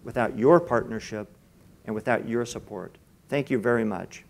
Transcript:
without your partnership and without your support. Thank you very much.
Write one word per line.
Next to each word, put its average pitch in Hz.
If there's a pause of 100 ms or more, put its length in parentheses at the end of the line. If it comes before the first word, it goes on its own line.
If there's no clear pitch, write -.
without 113
your 160
partnership 113 (560)
and 110
without 107
your 117
support. 101 (300)
Thank 139
you 127
very 117
much. 90